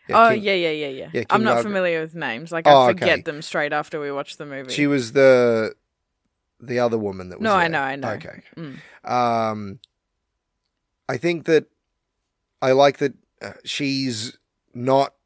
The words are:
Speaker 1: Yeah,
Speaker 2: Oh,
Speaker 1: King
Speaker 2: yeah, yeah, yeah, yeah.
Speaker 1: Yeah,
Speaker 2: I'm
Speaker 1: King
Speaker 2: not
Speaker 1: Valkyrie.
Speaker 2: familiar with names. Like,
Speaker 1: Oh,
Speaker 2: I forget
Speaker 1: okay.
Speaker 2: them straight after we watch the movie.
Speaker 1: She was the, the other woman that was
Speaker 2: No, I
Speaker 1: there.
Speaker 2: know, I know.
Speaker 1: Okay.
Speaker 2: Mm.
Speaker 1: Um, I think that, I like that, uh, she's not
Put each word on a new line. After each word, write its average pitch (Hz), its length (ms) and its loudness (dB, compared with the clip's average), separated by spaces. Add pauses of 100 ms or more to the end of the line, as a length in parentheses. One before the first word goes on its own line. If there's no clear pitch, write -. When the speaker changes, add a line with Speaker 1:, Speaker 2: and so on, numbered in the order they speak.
Speaker 1:
Yeah, 226 180 6
Speaker 2:
Oh, 226 40 4
Speaker 1:
King 220 120 -2
Speaker 2:
yeah, 202 120 -2
yeah, 170 160 -2
yeah, 151 180 -6
yeah. 131 260 -12
Speaker 1:
Yeah, 120 160 -2
Speaker 2:
I'm 214 100 2
Speaker 1:
King 220 40 -2
Speaker 2:
not 214 100 2
Speaker 1:
Valkyrie. - 80 2
Speaker 2:
familiar 185 380 -2
with 160 140 -10
names. 147 380 -8
Like, 165 140 -4
Speaker 1:
Oh, 139 160 10
Speaker 2:
I 123 60 6
forget 117 220 0
Speaker 1:
okay. 147 120 0
Speaker 2:
them 156 200 -10
straight 151 300 -4
after 151 280 -6
we 143 120 -8
watch 143 240 -10
the 151 100 -14
movie. 135 260 -12
Speaker 1:
She 143 140 2
was 127 260 0
the, 123 640 4 (840)
the 120 180 -6
other 117 200 0
woman 95 320 -6
that 90 80 -14
was 220 60 -4
Speaker 2:
No, 214 100 2
I 185 60 2
Speaker 1:
there. 170 100 0
Speaker 2:
know, 156 100 -2
I 135 160 -6
know. 131 140 -8
Speaker 1:
Okay. - 320 -12 (140)
Speaker 2:
Mm. 151 540 -16
Speaker 1:
Um, 113 680 -2 (1300)
I 135 80 -4
think 165 300 -4
that, 160 200 2 (920)
I 131 120 0
like 139 260 4
that, 139 160 -4 (260)
uh, 98 120 -12 (120)
she's 131 720 -6 (380)
not 131 400 0 (120)